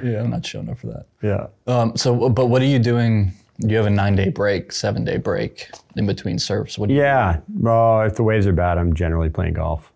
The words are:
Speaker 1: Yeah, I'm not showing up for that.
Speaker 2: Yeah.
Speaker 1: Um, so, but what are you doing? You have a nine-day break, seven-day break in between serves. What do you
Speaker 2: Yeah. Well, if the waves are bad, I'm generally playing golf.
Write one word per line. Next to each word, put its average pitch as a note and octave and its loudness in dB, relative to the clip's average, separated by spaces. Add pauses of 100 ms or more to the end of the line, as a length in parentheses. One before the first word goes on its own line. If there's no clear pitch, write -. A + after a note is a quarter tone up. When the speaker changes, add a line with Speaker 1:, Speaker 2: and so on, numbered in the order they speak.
Speaker 1:
Yeah, A#2 -4
I'm A#2+ -2
not A#2 -6
showing A2 -10
up B2 -8
for A#2+ -12
that. - -14 (160)
Speaker 2:
Yeah. G#2 -2 (260)
Speaker 1:
Um, A#2 0
so, A#2+ 2
but B2+ 2
what B2+ 4
are C3 2
you C#3 4
doing? A2+ 2 (280)
You A2 0
have G#2+ 2
a G#2 2
nine-day G2+ 2
break, G2+ -2
seven-day - -2
break A2+ -6 (260)
in G#2 -2
between F#2+ -4
serves. G#2+ -4
What G#2 -2
do C3+ 2
you C#3+ 4
Speaker 2:
Yeah. A#2+ 2 (180)
Well, A2+ 4
if G#2+ 0
the A#2+ 0
waves A2 2
are G2 2
bad, F2 0
I'm E2+ 0
generally E2 0
playing E2 -4
golf. D#2+ -6